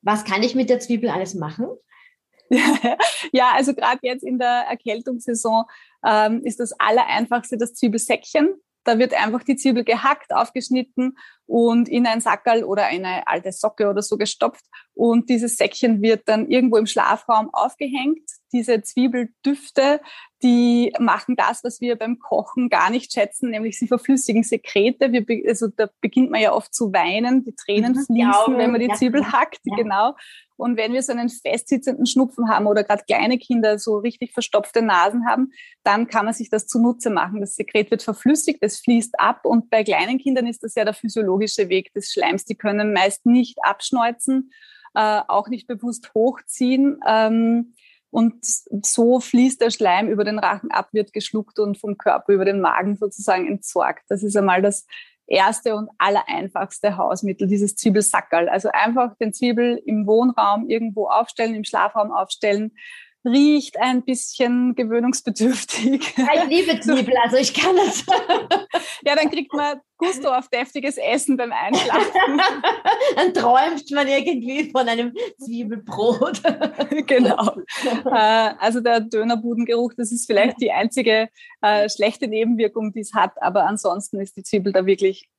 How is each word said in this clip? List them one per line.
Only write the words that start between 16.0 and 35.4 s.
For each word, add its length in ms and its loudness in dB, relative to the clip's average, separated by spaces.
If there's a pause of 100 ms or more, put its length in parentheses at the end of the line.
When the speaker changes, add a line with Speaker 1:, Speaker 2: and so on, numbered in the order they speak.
Speaker 2:
wird 260 2
dann 220 0
irgendwo 280 4
im 80 2
Schlafraum 680 0
aufgehängt. 760 -4 (220)
Diese 320 0
Zwiebeldüfte, 1160 0 (440)
die 560 4
machen 360 0
das, 280 0
was 180 -8
wir 140 -2
beim 240 -6
Kochen 500 -2
gar 220 2
nicht 220 -4
schätzen, 360 -2
nämlich 300 -6
sie 80 -2
verflüssigen 560 2
Sekrete. 680 0
Wir 140 0
be-, 220 -2
also 220 -2
da 200 -2 (120)
beginnt 280 2
man 120 0
ja 120 4
oft 200 -4
zu 200 -2
weinen, 520 2
die 100 -12
Tränen 380 0
Speaker 1:
Mhm, 60 0
die 60 -4
Speaker 2:
fließen, 280 2
Speaker 1:
Augen, 240 4
Speaker 2:
wenn 140 2
man 100 0
die 60 0
Speaker 1:
ja. 60 0
Speaker 2:
Zwiebel 380 0
hackt, 320 0
Speaker 1:
Ja. 120 -6
Speaker 2:
genau. 400 0 (400)
Und 220 -2
wenn 160 -2
wir 80 0
so 100 -6
einen 180 -2
festsitzenden 760 -2
Schnupfen 420 0
haben 200 2
oder 160 2
grad 240 -2
kleine 320 0
Kinder 400 0
so 180 -2
richtig 360 -6
verstopfte 500 -2
Nasen 440 2
haben, 240 0 (320)